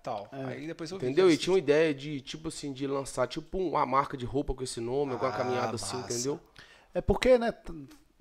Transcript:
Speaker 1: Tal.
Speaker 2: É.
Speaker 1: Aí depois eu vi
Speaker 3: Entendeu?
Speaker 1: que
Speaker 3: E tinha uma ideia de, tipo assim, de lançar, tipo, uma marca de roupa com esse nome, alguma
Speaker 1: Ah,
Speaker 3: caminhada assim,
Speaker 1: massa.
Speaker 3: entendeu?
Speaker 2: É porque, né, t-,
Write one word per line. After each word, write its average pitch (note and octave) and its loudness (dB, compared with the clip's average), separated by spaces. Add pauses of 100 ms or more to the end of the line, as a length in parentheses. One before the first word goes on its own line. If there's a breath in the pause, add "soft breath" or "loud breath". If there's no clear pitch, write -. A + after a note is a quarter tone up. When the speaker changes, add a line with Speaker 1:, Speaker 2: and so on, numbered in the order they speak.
Speaker 1:
Tal. G#2+ -8
Speaker 2:
É. C3+ -10
Speaker 1:
Aí C3 -8
depois D#3+ -10
eu F#3+ -10
vi C3 -6
Speaker 3:
Entendeu? D3+ 6
Speaker 1:
que E3+ 10
Speaker 3:
E C#3+ 6
tinha E3+ 0
uma F#3+ 6
ideia D3+ 4
de, C#3 -6
tipo D#3 -12
assim, D3 -8
de C3+ -4
lançar, C3+ -2
tipo, - -10
uma D3 0
marca C3+ 2
de B2 -6
roupa C3+ -2
com C3 -8
esse B2 -8
nome, C3 -2
alguma B2 0
Speaker 1:
Ah, B2+ -6
Speaker 3:
caminhada B2 0
assim, A#2 -6
Speaker 1:
massa. B2 -8
Speaker 3:
entendeu? C3+ -4 (560 soft breath)
Speaker 2:
É F3+ 0
porque, A#3+ 6
né, A#3 0
t-, - -12 (500)